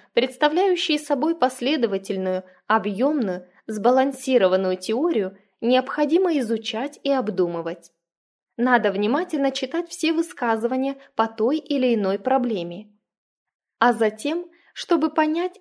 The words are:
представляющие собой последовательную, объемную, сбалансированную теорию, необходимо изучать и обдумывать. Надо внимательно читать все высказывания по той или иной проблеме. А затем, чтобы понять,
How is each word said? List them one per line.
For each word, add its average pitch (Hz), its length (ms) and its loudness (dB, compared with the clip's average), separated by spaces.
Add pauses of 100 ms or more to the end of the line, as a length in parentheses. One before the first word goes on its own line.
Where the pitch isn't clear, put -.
(120)
представляющие 302 840 2
собой 294 400 0
последовательную, 196 1080 -2 (220)
объемную, 208 800 0 (180)
сбалансированную 214 1080 2
теорию, 220 640 -2 (240)
необходимо 294 800 2
изучать 226 640 -6
и 277 80 -2
обдумывать. 175 800 -2 (680)
Надо 233 340 4
внимательно 269 600 0
читать 330 360 -6
все - 240 -2
высказывания 262 840 -2 (200)
по 226 120 0
той 226 280 0
или 254 380 0
иной 202 240 0
проблеме. 214 720 -2 (880)
А 240 160 4
затем, 277 560 -2 (240)
чтобы 320 340 0
понять, 320 520 0